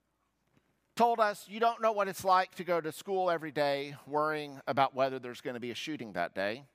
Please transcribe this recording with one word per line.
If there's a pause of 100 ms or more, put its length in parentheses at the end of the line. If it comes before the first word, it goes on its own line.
(960)
told
us,
"You
don't
know
what
it's
like
to
go
to
school
every
day (100)
worrying
about
whether
there's
gonna
be
a
shooting
that
day."